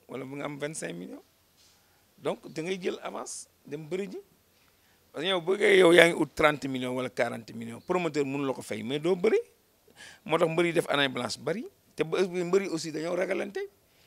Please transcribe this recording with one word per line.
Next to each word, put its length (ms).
wala 180
bu 100
nga 100
am 140
vingt-cinq 340
millions. 300
Donc, 300
da 100
ngay 200
jël 200
avance, 460
dem 220
bëri 240
ji. 80
Parce 100
que 60
yow, 120
bu 120
fekkee 260
yow 140
yaa 160
ngi 120
ut 140
trente 320
millions 280
wala 140
quarante 440
millions, 260
promoteur 460
mënu 200
la 80
ko 80
fay, 220
mais 160
doo 160
bëri. 220
Moo 120
tax 140
mbër 140
yi 80
def 160
année 180
blanche 320
bari. 260
Te 80
ba, 180
mbër 420
yi 60
aussi 220
dañoo 240
ragalante. 440